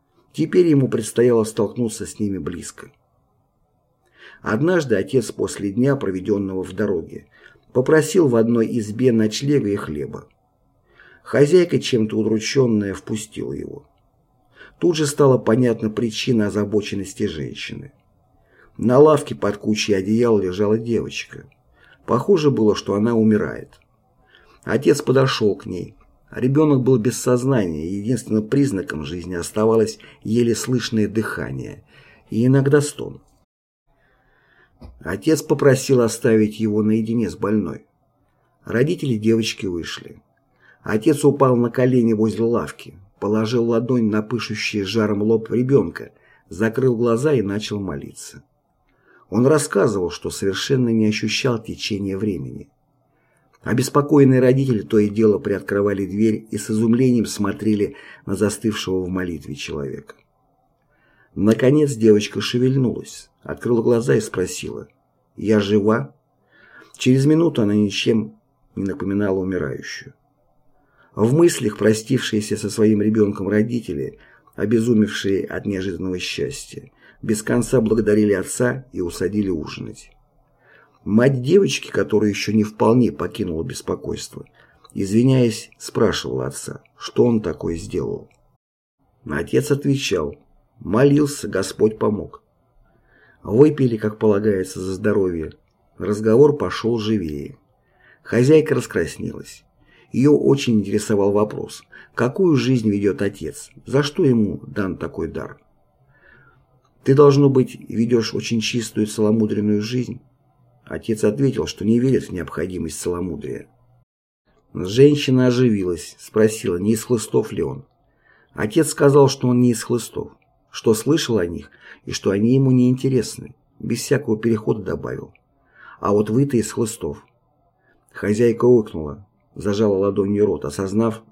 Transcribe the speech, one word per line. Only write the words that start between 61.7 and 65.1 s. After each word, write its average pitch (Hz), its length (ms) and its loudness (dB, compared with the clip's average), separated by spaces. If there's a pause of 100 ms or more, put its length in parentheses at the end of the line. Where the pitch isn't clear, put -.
девочка 110 480 2
шевельнулась, 127 880 -2 (140)
открыла 117 400 -2
глаза 117 340 2
и 107 40 2
спросила: - 680 -8 (480)